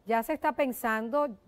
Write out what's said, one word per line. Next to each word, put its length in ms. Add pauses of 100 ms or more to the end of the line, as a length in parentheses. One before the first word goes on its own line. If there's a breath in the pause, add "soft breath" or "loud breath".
ya 180
se 100
está 200
pensando, 760 (180)